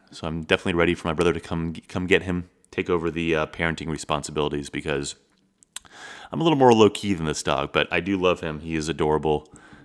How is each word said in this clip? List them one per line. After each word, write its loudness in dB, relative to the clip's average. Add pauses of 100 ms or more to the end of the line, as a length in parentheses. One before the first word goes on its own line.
(100)
so -10
I'm -4
definitely -6
ready 2
for -10
my -2
brother 0
to -8
come, -6 (140)
come -6
get 2
him, -4 (220)
take -4
over 0
the, -2
uh, 0
parenting -4
responsibilities, -4
because -4 (1160)
I'm -4
a 0
little 4
more 10
low-key 6
than -4
this -2
dog, -2
but 2
I 0
do -2
love 2
him. -8
He -6
is -2
adorable, 0 (320)